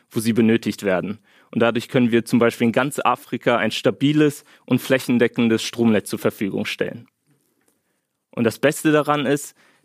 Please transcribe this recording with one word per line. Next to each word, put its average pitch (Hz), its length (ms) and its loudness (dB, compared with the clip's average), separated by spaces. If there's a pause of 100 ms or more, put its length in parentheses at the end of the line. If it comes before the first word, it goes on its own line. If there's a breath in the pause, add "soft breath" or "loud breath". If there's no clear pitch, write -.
(120 soft breath)
wo - 80 -6
sie 113 140 0
benötigt 110 500 0
werden. 92 360 -2 (320 soft breath)
Und 117 100 -2
dadurch 117 260 0
können 123 240 2
wir 117 140 2
zum - 120 0
Beispiel 117 300 2
in 110 60 0
ganz 135 260 -2
Afrika 123 560 -2
ein 110 160 0
stabiles 147 720 0 (220 soft breath)
und 123 140 0
flächendeckendes 120 840 0
Stromnetz 113 460 0
zur 104 100 -8
Verfügung 104 460 -4
stellen. - 420 -8 (1200)
Und 120 120 -4
das 110 160 0
Beste 151 320 2
daran 147 340 0
ist, 143 300 -4 (300 soft breath)